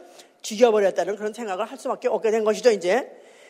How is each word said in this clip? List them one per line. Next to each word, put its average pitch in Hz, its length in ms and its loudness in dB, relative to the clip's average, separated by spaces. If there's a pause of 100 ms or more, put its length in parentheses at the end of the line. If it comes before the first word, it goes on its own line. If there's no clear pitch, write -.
(420)
죽여버렸다는 208 760 2
그런 214 180 -6
생각을 214 320 -6
할 254 120 -12
수밖에 247 300 -6
없게 220 240 0
된 220 120 0
것이죠, 214 280 2
이제. 196 380 0 (400)